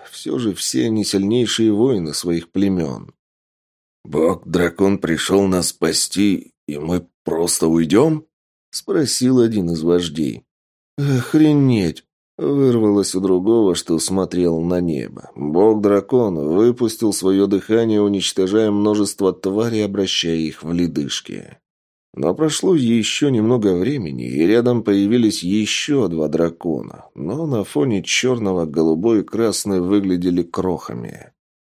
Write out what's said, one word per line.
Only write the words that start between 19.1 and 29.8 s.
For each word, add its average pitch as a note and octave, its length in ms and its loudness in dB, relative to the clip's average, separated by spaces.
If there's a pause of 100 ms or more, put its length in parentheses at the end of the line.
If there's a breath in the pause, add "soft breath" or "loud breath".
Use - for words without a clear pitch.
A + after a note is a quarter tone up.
тварей, G#2+ 520 -2
обращая F#2+ 520 -2
их D#2 260 -6
в D#2+ 100 -8
ледышки. D2 840 -6 (560)
Но E2 200 -2
прошло D#3+ 420 0
ещё A#2 540 0
немного G#2+ 440 2
времени, F2 540 -4
и C#2+ 180 0
рядом A#2+ 360 4
появились G#2 600 2
ещё G#2+ 680 0
два D#2 200 -2
дракона, D2+ 840 -4
но A#2 320 -8
на A2+ 180 -2
фоне B2+ 380 -2
чёрного G2+ 640 -2
голубой E2 540 2
и E2 40 -2
красный G#2 560 -2